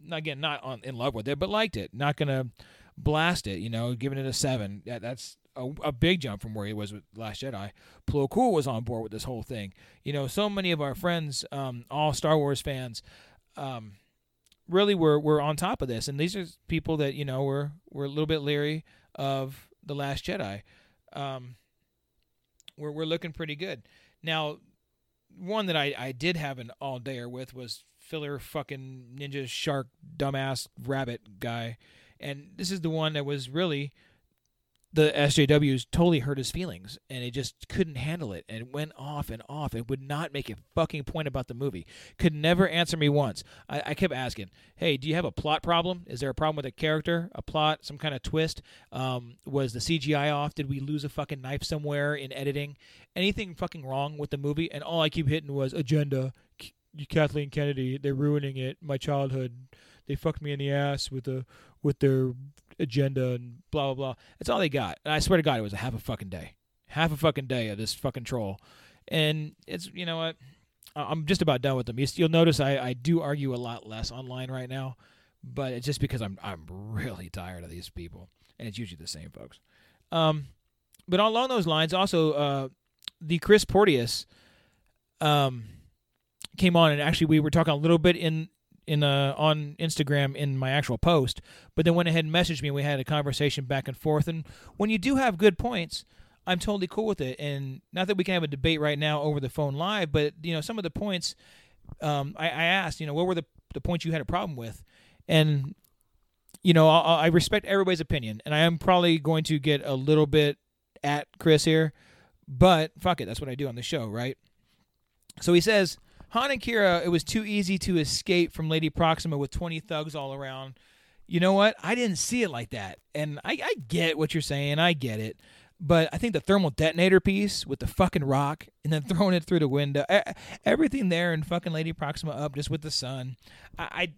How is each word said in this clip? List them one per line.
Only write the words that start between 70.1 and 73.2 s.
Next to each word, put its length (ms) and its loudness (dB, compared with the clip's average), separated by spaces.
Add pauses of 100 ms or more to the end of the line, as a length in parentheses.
what? 220 -6 (580)
I, 80 -6
I'm 220 -4
just 160 2
about 200 2
done 140 0
with 120 -4
them. 120 -6
You 40 0
s-, 140 -4
you'll 120 4
notice 320 6
I, 160 2
I 160 -4
do 260 2
argue 340 -4